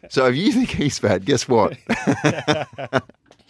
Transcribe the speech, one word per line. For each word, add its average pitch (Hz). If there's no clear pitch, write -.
So 135
if 127
you 208
think 240
he's 147
fat, 95
guess -
what? 104
<laughs> 147